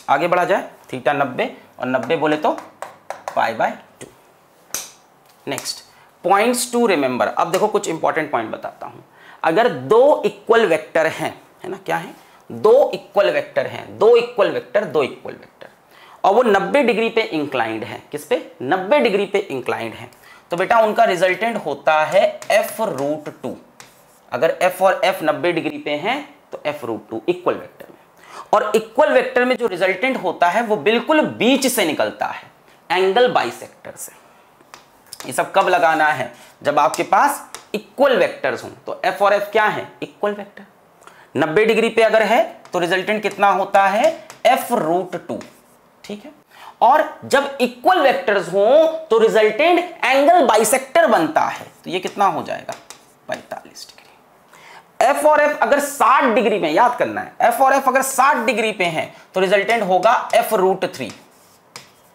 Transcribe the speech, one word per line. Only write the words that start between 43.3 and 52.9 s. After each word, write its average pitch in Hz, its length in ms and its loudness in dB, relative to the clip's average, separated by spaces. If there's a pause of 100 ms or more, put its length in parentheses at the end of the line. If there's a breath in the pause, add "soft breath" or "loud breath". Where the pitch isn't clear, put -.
होता 196 360 2
है, 240 420 0 (200)
F 254 320 0
root 175 380 -2
टू। 113 200 -10 (640)
ठीक 208 200 -14
है, 302 60 -20 (520 loud breath)
और 302 220 6 (200)
जब 269 360 0
equal 320 400 2
vectors 208 480 2
हों 262 600 4
तो 226 100 4
resultant 220 600 4 (260)
angle 285 420 4
bisector 254 600 2
बनता 165 340 2
है, - 260 -4 (180)
तो - 60 -12
ये 175 100 -4
कितना 190 260 -2
हो 156 160 -2
जाएगा, - 320 -10 (540)